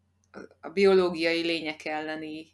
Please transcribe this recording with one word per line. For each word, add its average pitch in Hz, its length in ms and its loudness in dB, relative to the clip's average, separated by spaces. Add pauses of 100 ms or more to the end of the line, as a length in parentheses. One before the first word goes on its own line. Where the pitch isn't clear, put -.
(600)
a - 120 -14
biológiai 175 720 4
lények 160 420 -4
elleni 156 680 -8